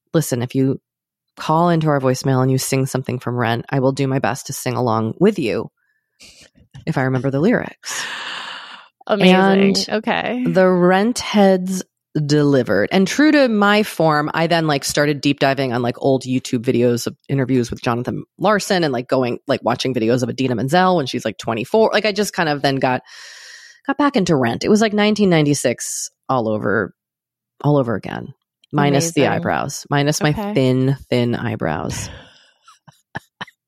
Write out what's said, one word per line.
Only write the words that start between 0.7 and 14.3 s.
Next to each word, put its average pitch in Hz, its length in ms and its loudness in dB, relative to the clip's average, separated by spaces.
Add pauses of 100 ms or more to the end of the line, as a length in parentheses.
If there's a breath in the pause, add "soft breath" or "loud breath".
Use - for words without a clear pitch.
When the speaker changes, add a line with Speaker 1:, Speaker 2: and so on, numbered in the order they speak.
Speaker 1:
call 165 320 2
into 160 200 2
our 143 100 2
voicemail 131 420 0
and 131 80 2
you 131 80 2
sing 131 300 -2
something 127 320 -6
from 123 160 -6
Rent, 117 340 -2
I 139 120 0
will 131 100 2
do 139 160 -2
my 131 100 -2
best 123 300 -4
to 135 60 -10
sing 127 200 -6
along 113 460 -2
with 208 180 2
you 107 320 -4 (1160 soft breath)
if 160 100 -4
I 135 60 0
remember 131 260 -2
the 135 100 -2
lyrics." - 640 -2 (1000 loud breath)
Speaker 2:
Amazing. 190 300 6
Speaker 1:
And 196 560 4
Speaker 2:
Okay. 220 520 -2
Speaker 1:
the 185 240 2
Rent 185 520 2
heads 190 640 2 (420)
delivered. 139 640 2
And 190 160 2
true 302 240 4
to 285 160 4
my 208 360 2
form, 151 500 0